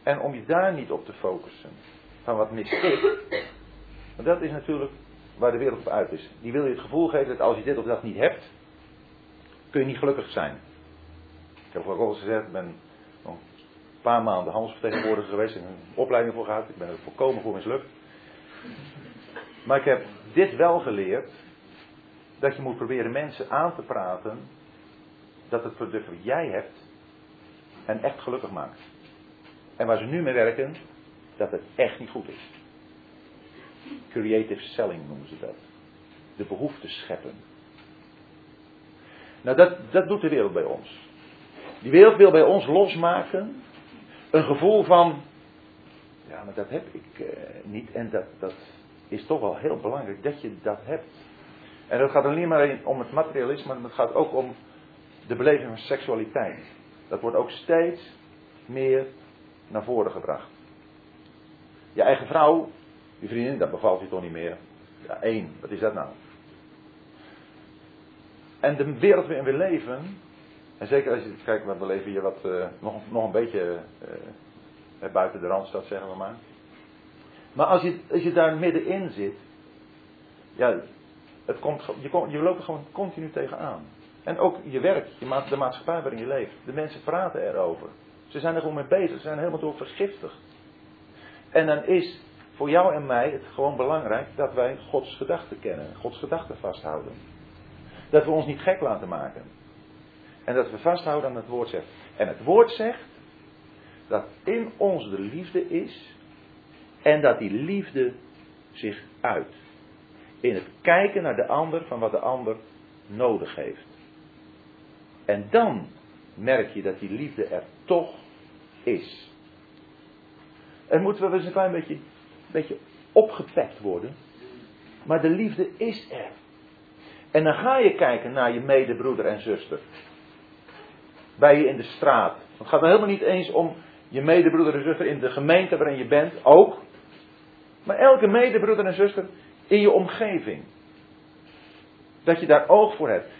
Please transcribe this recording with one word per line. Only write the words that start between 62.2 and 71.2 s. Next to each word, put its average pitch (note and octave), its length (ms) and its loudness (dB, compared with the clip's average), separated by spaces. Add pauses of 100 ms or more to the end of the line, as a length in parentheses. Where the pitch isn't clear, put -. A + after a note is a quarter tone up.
vrouw, D#3+ 420 4 (500)
je G2+ 100 -14
vriendin, A#2+ 300 -4
dat - 120 0
bevalt F#2 300 0
je F#2+ 80 -12
toch F#2 140 -6
niet E2 100 -12
meer? E2 240 -8 (500)
Ja, - 160 -12
één, G2 380 -4
wat - 100 -14
is G2 100 -10
dat G#2+ 140 0
nou? D2 140 -8 (2500)
En C#3+ 160 0
de C#3+ 220 -4
wereld F#3 280 4
waarin C#3 180 -6
we C3+ 80 0
leven, D#3 640 -4 (600)
en G#2 80 -10
zeker C#3 260 2
als A2+ 100 -2